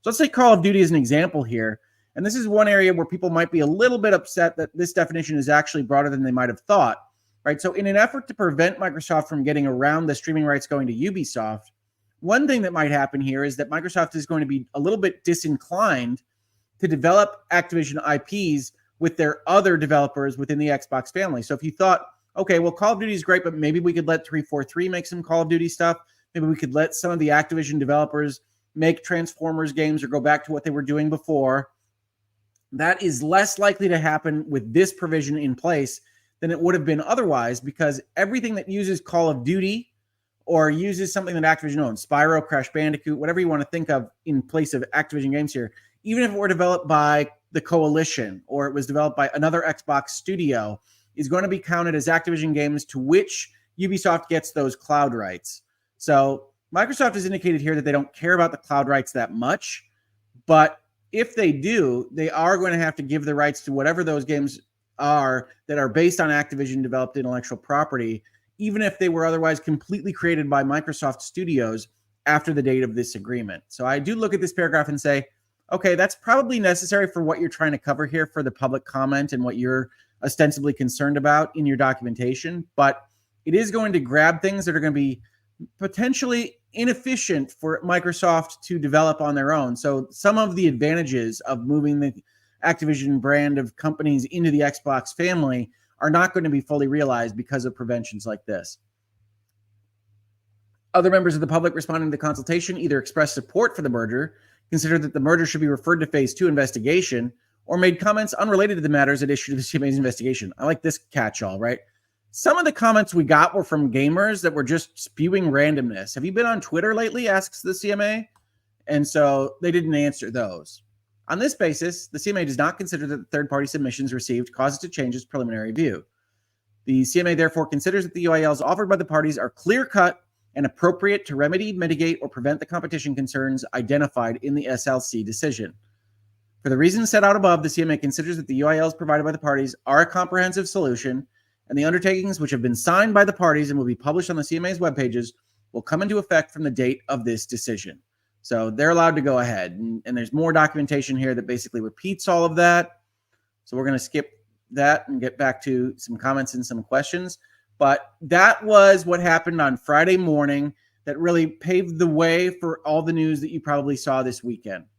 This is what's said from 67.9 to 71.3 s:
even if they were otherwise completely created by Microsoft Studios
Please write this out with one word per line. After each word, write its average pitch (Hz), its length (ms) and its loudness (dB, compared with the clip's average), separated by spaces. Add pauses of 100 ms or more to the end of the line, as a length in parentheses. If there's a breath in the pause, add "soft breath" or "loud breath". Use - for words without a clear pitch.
even 214 240 -2
if 196 180 -2
they 180 100 2
were 165 160 0
otherwise 160 340 0
completely 170 540 -4
created 160 360 0
by 139 140 2
Microsoft 143 580 -4
Studios 127 680 -4 (360)